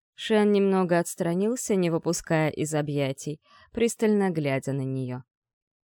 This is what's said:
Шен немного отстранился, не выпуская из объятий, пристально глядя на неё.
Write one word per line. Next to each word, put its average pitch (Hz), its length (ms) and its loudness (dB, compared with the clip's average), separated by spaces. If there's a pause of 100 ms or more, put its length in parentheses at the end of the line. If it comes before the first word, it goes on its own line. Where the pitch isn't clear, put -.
(160)
Шен 208 360 4
немного 190 460 4
отстранился, 190 760 -2
не 180 160 2
выпуская 160 580 0
из 151 240 -4
объятий, 147 680 -4 (300)
пристально 214 600 2
глядя 139 400 -2
на 135 120 -2
неё. 131 400 -6 (600)